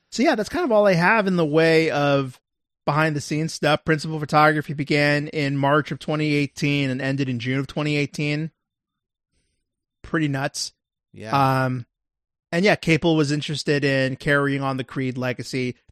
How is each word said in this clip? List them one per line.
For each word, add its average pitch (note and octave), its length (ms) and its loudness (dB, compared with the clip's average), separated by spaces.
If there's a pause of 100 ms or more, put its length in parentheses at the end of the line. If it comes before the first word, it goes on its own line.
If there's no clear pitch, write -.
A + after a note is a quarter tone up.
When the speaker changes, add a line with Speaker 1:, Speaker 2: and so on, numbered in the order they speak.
(120)
Speaker 1:
so - 100 -4
yeah, D4 140 2
that's G#3+ 140 -4
kind F4 140 -4
of C4+ 80 -2
all G#3 140 4
I G3 80 4
have F#3+ 320 4
in F#3 120 0
the E3 80 2
way D#3+ 440 4
of C#3 500 0 (460)
behind D3+ 300 0
the C#3+ 60 -4
scenes D#3 300 -4
stuff. D3+ 320 0
Principal D#3+ 360 -2
photography D3+ 540 2
began D3 560 0
in C#3+ 280 -2
March C#3 340 2
of C#3 60 -6
twenty D3+ 380 -2
eighteen C#3+ 560 0
and B2+ 100 -6
ended C#3 280 -2
in A#2+ 100 -4
June B2+ 180 -4
of C#3 80 -4
twenty D3 300 -4
eighteen. D3 560 -4 (1500)
Pretty D#3+ 240 -2
nuts. C#3 460 -6 (400)
Speaker 2:
Yeah. C3 520 0
Speaker 1:
Um, B2+ 200 -6 (640)
and F3 140 2
yeah, F#3+ 100 4
Capel E3 400 2
was D3 160 2
interested D3 520 -2
in C3+ 320 0
carrying C#3 460 0
on C3+ 160 -2
the C3 60 -6
Creed C3 340 -6
legacy. B2+ 580 -6 (160)